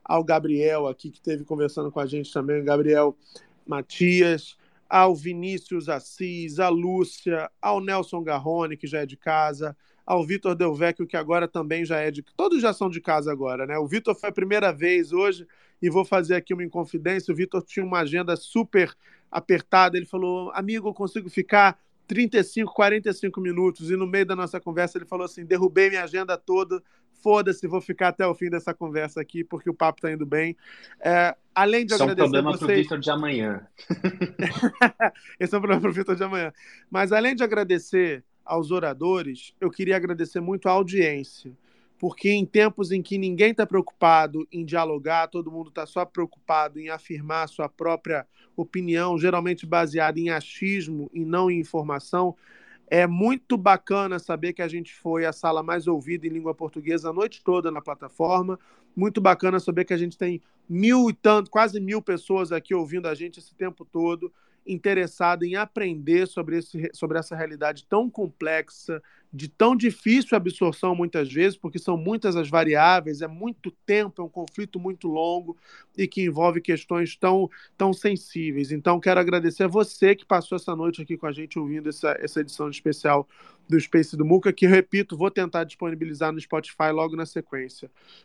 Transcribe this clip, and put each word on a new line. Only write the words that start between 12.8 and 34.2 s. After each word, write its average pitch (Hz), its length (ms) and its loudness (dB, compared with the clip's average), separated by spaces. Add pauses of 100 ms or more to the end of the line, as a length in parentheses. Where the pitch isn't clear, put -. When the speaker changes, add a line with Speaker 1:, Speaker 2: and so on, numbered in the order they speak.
Speaker 1:
de 165 100 -8
casa 151 300 0
agora, 135 360 -4
né? 147 120 -6
O 151 80 -2
Vitor 208 280 -2
foi 208 140 -8
a 196 40 -6
primeira 196 400 0
vez 165 400 0
hoje, 180 340 0 (360)
e 180 80 2
vou 185 140 2
fazer 180 320 2
aqui 180 180 -4
uma 175 100 -6
inconfidência, 175 680 -4
o 151 40 -6
Vitor 185 260 -2
tinha - 220 -6
uma 180 160 -2
agenda 170 360 -2
super - 580 0 (360)
apertada, 180 680 4
ele 180 100 -6
falou, 185 480 -4
"Amigo, 202 340 -4
eu 208 60 -4
consigo 196 340 -6
ficar 196 500 4 (280)
trinta 233 320 0
e 185 60 6
cinco, - 280 -4
quarenta 208 380 2
e 185 40 0
cinco 190 260 -6
minutos", 175 500 -2
e 185 60 0
no 185 100 -2
meio 190 200 0
da 185 100 -4
nossa 180 240 -6
conversa 175 380 -4
ele - 80 -16
falou 180 180 -8
assim, 170 200 -12
"Derrubei 180 440 4
minha 185 160 -4
agenda 180 320 -4
toda, 185 460 -2 (400)
foda-se, 196 440 2
vou 180 140 -2
ficar 185 280 0
até 185 180 0
o 170 80 2
fim 175 160 -6
dessa 170 240 -6
conversa 156 460 -6
aqui, 165 220 -8
porque 170 260 -10
o 160 60 -2
papo 160 280 0
tá 160 100 -4
indo 151 140 -6
bem." 160 300 -2 (440)
É, 175 340 2 (200)
além 214 300 4
de 220 100 -2
Speaker 2:
Esse 202 80 4
é - 40 4
um - 40 2
Speaker 1:
agradecer 156 200 4
Speaker 2:
problema 139 220 2
Speaker 1:
vocês 170 140 -4
Speaker 2:
pro 202 100 4
Vitor 147 220 0
de 147 120 -4
amanhã. 127 560 -2 (220)
Speaker 1:
<laughs> 190 1300 -2 (260)